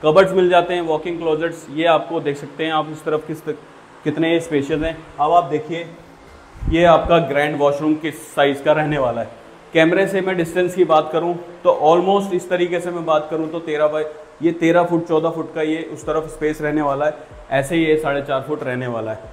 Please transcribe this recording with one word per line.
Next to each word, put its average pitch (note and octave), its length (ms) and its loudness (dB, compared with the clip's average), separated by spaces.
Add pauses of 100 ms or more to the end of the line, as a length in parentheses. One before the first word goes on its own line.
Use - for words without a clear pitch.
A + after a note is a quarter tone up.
Cupboards F3 280 6
मिल F3+ 180 4
जाते F3 240 2
हैं, F3 80 -2
वॉकिंग D#3+ 380 -4
closets, D#3+ 500 -2
ये D3+ 160 -2
आपको E3 340 2
देख C#3+ 180 -4
सकते D3+ 280 -8
हैं D#3+ 60 -4
आप D#3 200 -2
इस D#3 120 -14
तरफ D#3 240 -4
किस D#3 180 -10
त-, D3 120 -6 (460)
कितने D#3+ 360 0
spacious D3+ 420 -2
हैं। D#3+ 160 -4 (220)
अब D3+ 120 2
आप E3+ 120 6
देखिए, D#3 440 -6 (840)
ये E3 140 4
आपका E3+ 360 6
grand D3 380 -2
washroom C#3+ 380 2
किस D3+ 400 -10
size - 280 2
का D#3 80 4
रहने D3+ 260 2
वाला A#2 240 -2
है। G#2+ 100 -8 (420)
Camera F3 340 4
से F#3+ 140 -2
मैं F#3 160 -2
distance F3+ 380 -2
की F#3 80 4
बात D#3 280 4
करूं E3+ 240 -2
तो - 480 0
almost F#3 500 4
इस F3 160 -4
तरीके F3 300 0
से F3 120 -6
मैं E3+ 140 -6
बात D3+ 260 0
करूं D#3+ 160 -4
तो E3 120 -6
तेरह D#3 280 0
बाई, D3+ 160 0 (380)
ये E3 100 2
तेरह E3 320 4
फुट, E3+ 240 0
चौदह D#3+ 220 2
फुट D#3+ 240 -8
का D#3+ 80 -4
ये D#3 220 -2
उस D3 220 -12
तरफ D#3 180 -2
space D#3 380 -4
रहने D3+ 200 0
वाला C#3+ 240 0
है, D3+ 120 -2 (340)
ऐसे C#3 240 0
ही E3 100 2
ये D#3 120 4
साढ़े C#3+ 240 -2
चार C#3 200 -4
फुट D3 220 -6
रहने B2+ 240 -4
वाला A2 240 -6
है। G#2+ 80 -10 (120)